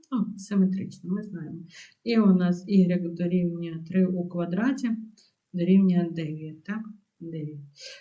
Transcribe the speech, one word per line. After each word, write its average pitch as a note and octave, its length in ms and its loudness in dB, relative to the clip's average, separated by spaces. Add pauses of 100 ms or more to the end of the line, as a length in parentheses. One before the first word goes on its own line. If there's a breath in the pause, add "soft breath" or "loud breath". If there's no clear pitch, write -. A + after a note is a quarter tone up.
(120)
Ну, A3+ 260 -2
симетрично, F#3+ 760 -2
ми G#3+ 100 -4
знаємо. E3+ 340 -12 (460 loud breath)
І A3+ 160 2
у G3 140 8
нас F3+ 340 2
ігрек F3 460 2
дорівнює E3+ 760 -2
три F#3 180 2
у F3+ 240 -2
квадраті G#3 600 -2 (640 soft breath)
дорівнює F3+ 580 4
дев'ять. D#3 520 -8
Так, A3 180 -8 (380)
дев'ять. D3+ 400 -10 (420 loud breath)